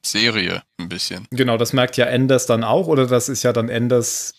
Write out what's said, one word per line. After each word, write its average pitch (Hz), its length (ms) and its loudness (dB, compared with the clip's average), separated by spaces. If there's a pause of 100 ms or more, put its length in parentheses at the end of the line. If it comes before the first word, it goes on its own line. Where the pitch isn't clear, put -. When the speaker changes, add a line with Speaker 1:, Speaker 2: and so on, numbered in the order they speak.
Speaker 1:
Serie 104 600 -2 (160)
ein 85 100 -8
bisschen. 92 420 -8
Speaker 2:
Genau, 123 280 0
das 117 140 -2
merkt 127 240 0
ja 123 100 4
Anders 127 400 2
dann 117 180 2
auch, 147 220 2
oder 139 200 2
das 123 220 0
ist 131 140 -6
ja 123 100 2
dann 117 160 0
Anders 117 720 -2